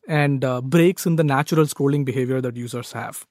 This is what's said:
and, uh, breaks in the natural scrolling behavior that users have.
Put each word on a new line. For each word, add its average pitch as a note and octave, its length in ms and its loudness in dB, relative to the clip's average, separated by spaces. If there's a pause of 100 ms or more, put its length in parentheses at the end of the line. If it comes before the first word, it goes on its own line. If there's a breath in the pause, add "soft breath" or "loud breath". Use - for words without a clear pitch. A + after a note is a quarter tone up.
and, C#3+ 380 0
uh, B2+ 160 -2
breaks E3+ 460 2
in E3 100 2
the D#3+ 80 2
natural D3+ 420 2
scrolling C#3+ 380 0
behavior C3 360 -2
that B2 160 -6
users A#2+ 360 -10
have. A2+ 380 -10